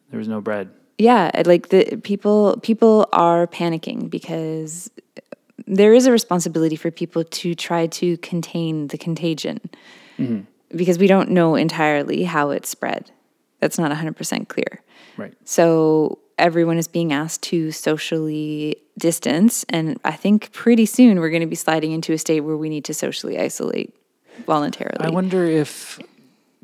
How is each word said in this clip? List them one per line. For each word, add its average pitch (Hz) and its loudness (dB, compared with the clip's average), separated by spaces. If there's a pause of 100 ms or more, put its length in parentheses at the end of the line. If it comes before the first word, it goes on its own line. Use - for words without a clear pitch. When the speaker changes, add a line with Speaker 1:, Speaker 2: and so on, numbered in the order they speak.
Speaker 1:
There 120 -10
was 110 -8
no 107 -6
bread. 101 -6 (280)
Speaker 2:
Yeah, 214 4
and, 170 0
like, 175 4
the - 2
people, 208 0
people 220 4
are 170 4
panicking 165 -6
because 160 -8 (800)
there 208 6
is 254 10
a 254 6
responsibility 165 0
for 170 -4
people 165 -4
to - -6
try 165 -2
to 170 -2
contain 165 -4
the 151 -10
contagion 160 -6 (580)
Speaker 1:
Mm-hmm. 113 -4 (340)
Speaker 2:
because 175 0
we 196 2
don't 190 4
know 170 4
entirely 151 0
how 156 -2
it's - -6
spread. - -8 (480)
That's 156 -2
not 160 0
a 151 -4
hundred 156 -6
percent - -6
clear. - -8 (360)
Speaker 1:
Right. 104 -14 (100)
Speaker 2:
So 160 2 (220)
everyone 165 2
is 165 -2
being 170 -2
asked 151 -6
to 160 -2
socially 151 -4 (200)
distance, 170 0
and 160 -2
I 156 -2
think 208 0
pretty 226 2
soon 226 6
we're 160 0
gonna 165 0
be 165 -6
sliding 160 -2
into 160 -2
a 160 0
state 156 0
where 151 -4
we 156 -4
need 151 -6
to 156 -8
socially - -6
isolate - -4 (540)
voluntarily. - -4
Speaker 1:
I 160 -2
wonder 185 0
if - -4 (640)